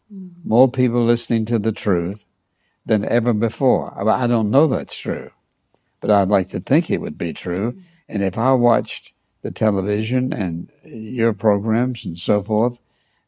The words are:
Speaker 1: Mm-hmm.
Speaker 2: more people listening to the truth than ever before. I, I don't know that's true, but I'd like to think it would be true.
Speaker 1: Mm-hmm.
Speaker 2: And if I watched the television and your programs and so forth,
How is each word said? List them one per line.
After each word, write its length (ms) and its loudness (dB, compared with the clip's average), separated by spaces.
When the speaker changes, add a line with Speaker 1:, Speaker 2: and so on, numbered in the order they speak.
Speaker 1:
Mm-hmm. 340 -14
Speaker 2:
more 220 4
people 340 0
listening 420 0
to 120 0
the 140 0
truth 560 -2
than 200 2
ever 280 2
before. 640 0
I, 280 2
I 20 0
don't 240 0
know 160 4
that's 280 -4
true, 360 -8
but 120 0
I'd 160 4
like 220 2
to 100 -6
think 320 0
it 100 0
would 160 -8
be 160 -4
true. 380 -4
Speaker 1:
Mm-hmm. 80 -12
Speaker 2:
And 140 -4
if 140 -2
I 160 2
watched 600 0
the 80 -6
television 840 0
and 380 -4
your 500 -2
programs 720 0
and 140 -8
so 240 0
forth, 360 0